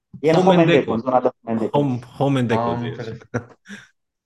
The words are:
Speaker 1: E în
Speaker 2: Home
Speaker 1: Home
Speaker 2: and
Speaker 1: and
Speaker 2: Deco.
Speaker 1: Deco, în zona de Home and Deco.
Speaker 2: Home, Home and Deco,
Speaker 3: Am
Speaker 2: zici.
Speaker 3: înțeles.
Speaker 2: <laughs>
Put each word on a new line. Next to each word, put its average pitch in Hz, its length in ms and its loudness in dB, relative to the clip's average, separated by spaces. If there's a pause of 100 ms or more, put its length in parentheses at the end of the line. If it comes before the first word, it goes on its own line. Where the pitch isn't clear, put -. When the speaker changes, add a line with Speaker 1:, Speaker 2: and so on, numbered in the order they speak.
(200)
Speaker 1:
E 147 100 -2
în 160 60 4
Speaker 2:
Home 185 100 4
Speaker 1:
Home 185 40 6
Speaker 2:
and 180 100 6
Speaker 1:
and 165 80 4
Speaker 2:
Deco. 165 120 4
Speaker 1:
Deco, 113 120 -2
în 113 80 -2
zona 127 220 0
de 127 80 0 (140)
Home 113 80 -8
and 113 80 -2
Deco. 110 180 -2
Speaker 2:
Home, 135 220 0 (180)
Home 139 220 0
and 123 80 0
Deco, 113 140 0
Speaker 3:
Am 117 180 -4
Speaker 2:
zici. 120 100 -6
Speaker 3:
înțeles. 113 280 -12 (140)
Speaker 2:
<laughs> - 260 -10 (680)